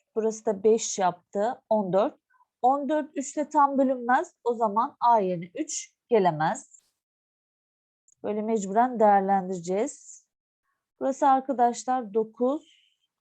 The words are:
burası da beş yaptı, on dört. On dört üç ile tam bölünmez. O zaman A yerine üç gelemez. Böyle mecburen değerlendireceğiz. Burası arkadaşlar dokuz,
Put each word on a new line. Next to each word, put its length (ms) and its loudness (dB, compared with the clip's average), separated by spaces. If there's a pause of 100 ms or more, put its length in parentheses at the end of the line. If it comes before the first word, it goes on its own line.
(140)
burası 320 -4
da 180 -2
beş 340 2
yaptı, 720 -2
on 240 0
dört. 280 0 (420)
On 260 0
dört 280 -2
üç 200 -8
ile 120 -4
tam 300 2
bölünmez. 560 0 (100)
O 100 0
zaman 460 -2
A 200 4
yerine 340 -4
üç 380 -10 (160)
gelemez. 760 0 (1400)
Böyle 180 -4
mecburen 580 -2
değerlendireceğiz. 1300 0 (720)
Burası 280 0
arkadaşlar 840 0
dokuz, 800 -4 (280)